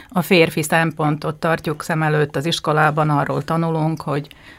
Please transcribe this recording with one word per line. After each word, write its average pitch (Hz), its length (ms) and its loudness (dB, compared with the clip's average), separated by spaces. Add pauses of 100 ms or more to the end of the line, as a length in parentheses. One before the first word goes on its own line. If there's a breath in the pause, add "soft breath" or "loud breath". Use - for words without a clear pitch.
a 180 120 0
férfi 165 420 4
szempontot 156 720 0
tartjuk 160 480 -2
szem 160 200 -2
előtt 151 320 0
az 139 100 -2
iskolában, 156 640 0
arról 143 340 0
tanulunk, 160 580 -2
hogy 147 260 -4 (320 loud breath)